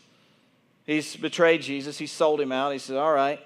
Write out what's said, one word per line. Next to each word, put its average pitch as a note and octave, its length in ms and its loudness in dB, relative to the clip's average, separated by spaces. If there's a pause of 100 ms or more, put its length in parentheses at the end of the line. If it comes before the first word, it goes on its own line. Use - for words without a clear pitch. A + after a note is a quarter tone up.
(840)
he's D3+ 320 -2
betrayed E3 440 4
Jesus. C#3 360 -8
He D3+ 100 -8
sold D3+ 320 2
him C3+ 140 -2
out. C3+ 180 -2
He C3+ 80 -6
said, C3 160 -8
"All D3+ 160 2
right, C#3+ 340 2